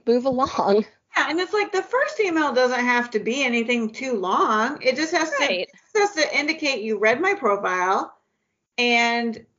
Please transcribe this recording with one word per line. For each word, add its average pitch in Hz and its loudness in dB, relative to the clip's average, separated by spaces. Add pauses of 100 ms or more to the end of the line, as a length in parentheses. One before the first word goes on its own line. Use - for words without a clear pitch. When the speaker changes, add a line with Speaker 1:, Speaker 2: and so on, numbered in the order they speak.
Speaker 1:
move 240 2
along. 226 2
<laughs> - -20 (340)
Speaker 2:
and 311 -2
it's 359 -4
like, 403 0
the 381 0
first 539 -2
email 320 0
doesn't 247 2
have 240 0
to 214 -2
be 240 -2
anything 233 0
too 262 -6
long. 220 0
It 254 2
just 320 -2
has 320 0
to, 302 -4
Speaker 1:
Right. 180 0
Speaker 2:
it - -8 (240)
just 403 2
has 311 0
to - -2
indicate 294 -2
you 220 -2
read 220 2
my 381 0
profile 196 0 (640)
and 233 0 (140)